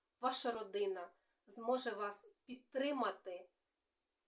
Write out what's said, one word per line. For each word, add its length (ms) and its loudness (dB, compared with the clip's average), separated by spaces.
ваша 320 2
родина 580 -2
зможе 440 0
вас 360 0
підтримати, 1040 -2